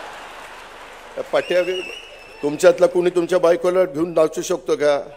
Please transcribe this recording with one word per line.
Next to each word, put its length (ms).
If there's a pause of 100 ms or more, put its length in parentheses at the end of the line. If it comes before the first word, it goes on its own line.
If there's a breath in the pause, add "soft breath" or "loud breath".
(1300)
पठ्या, 300 (800)
तुमच्यातला 440
कोणी 220
तुमच्या 300
बायकोला 460
घेऊन 280
नाचू 280
शकतो 340
का? 260 (160)